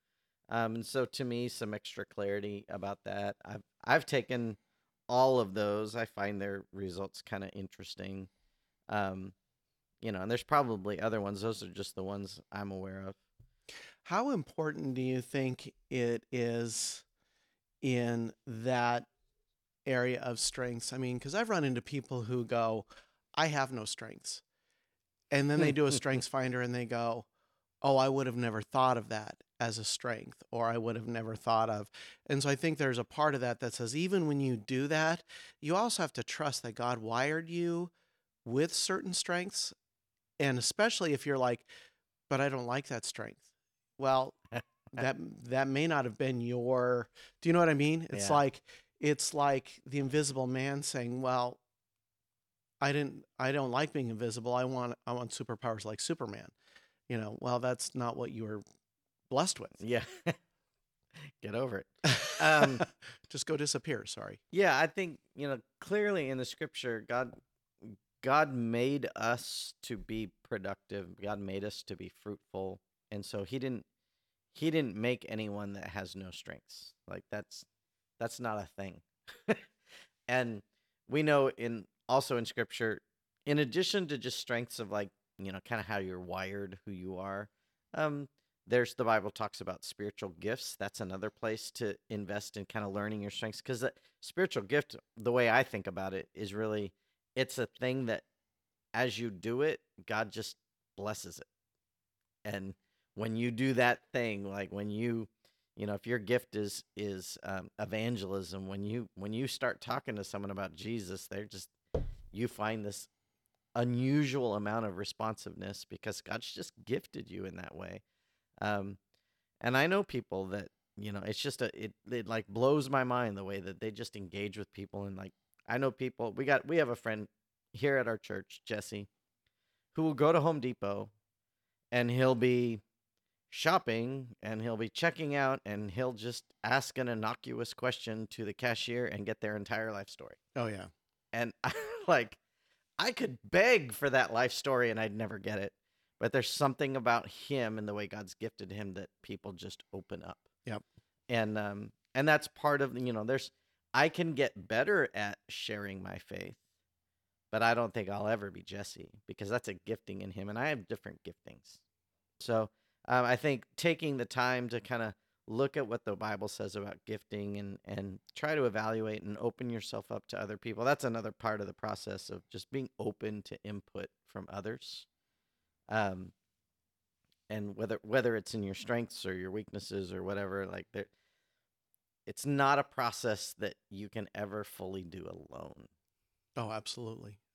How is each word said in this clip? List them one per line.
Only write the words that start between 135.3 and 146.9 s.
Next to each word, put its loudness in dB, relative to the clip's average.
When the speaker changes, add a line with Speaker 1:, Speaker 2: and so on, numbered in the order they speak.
Speaker 1:
out 2
and -4
he'll 0
just -8
ask 2
an 0
innocuous -4
question -4
to -8
the -6
cashier -2
and -4
get -4
their -2
entire -4
life -8
story. -16
Speaker 2:
Oh, 0
yeah. -6
Speaker 1:
And 0
<laughs> -10
I, 2
like, 4
I 2
could -2
beg 6
for 2
that 4
life 4
story 2
and 0
I'd 0
never -4
get -2
it. -4
But 2
there's 2
something 2